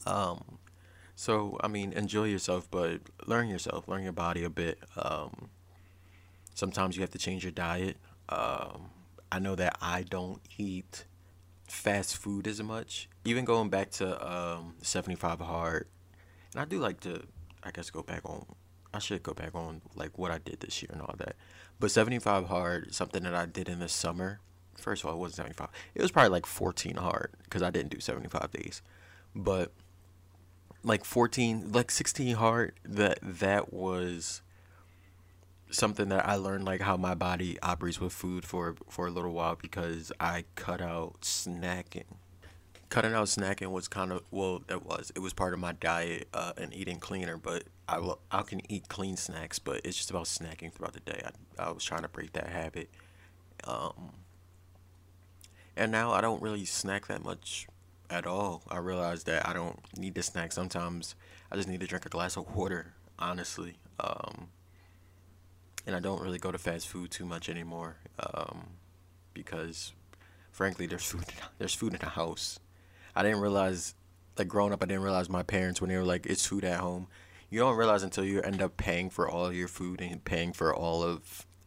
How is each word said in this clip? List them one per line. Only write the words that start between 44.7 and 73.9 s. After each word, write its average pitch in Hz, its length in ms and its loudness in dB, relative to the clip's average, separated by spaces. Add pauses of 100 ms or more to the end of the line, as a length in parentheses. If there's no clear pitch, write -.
was, 82 320 -4
it 95 40 -6
was 92 120 -4
part 92 220 2
of 87 60 -2
my 87 140 -2
diet, 85 600 0
uh, - 240 -2
and - 160 -8
eating 90 260 -6
cleaner, 87 380 -4
but 82 280 -4 (220)
I 80 120 0
will, 87 200 -2 (120)
I 95 100 2
can 95 200 -4 (100)
eat 101 160 -4
clean 95 280 -4
snacks, 80 440 -6
but 67 240 -2
it's 87 140 -4
just - 120 -2
about 87 160 -2
snacking 82 480 -6
throughout - 200 -6
the - 80 -12
day. - 200 -6 (380)
I, 85 80 -2
I 85 40 -4
was 85 120 -6
trying 82 180 -2
to 80 60 -4
break - 260 -10
that 78 140 -2
habit. 82 420 -6 (760)
Um, - 500 -6 (1600)
and 110 160 4
now 113 200 4
I 98 100 6
don't 110 200 4
really 104 240 -2
snack 98 420 -2
that 101 160 -4
much - 440 -6 (420)
at 87 160 -2
all. 92 440 0
I 85 80 -2
realize 87 480 0
that 82 220 2
I 90 60 0
don't 87 260 -4 (160)
need 95 200 -4
to 90 80 -2
snack. 82 280 -2
Sometimes 87 640 -4 (380)
I - 60 -4
just 95 100 0
need 92 140 -4
to 92 60 -6
drink 90 200 -4
a - 20 -10
glass 87 280 -2
of 90 180 -6
water, 92 380 0 (260)
honestly. 87 580 -4 (220)
Um, - 500 -4 (1400)
and 95 100 -2
I 90 40 0
don't 92 220 -2
really 90 180 -4
go 92 120 -4
to 87 60 -2
fast 85 300 -2
food 90 220 -6
too - 160 -8
much 85 240 -6
anymore, 85 480 -6 (220)
um, - 580 -6 (560)
because, 82 600 -8 (580)
frankly, 92 360 0
there's 87 180 -2
food, 85 200 -4 (340)
there's - 160 0
food 107 180 0
in 90 60 -4
the - 100 -4
house. - 500 -2 (560)
I 92 80 4
didn't 104 160 6
realize, 98 560 4 (420)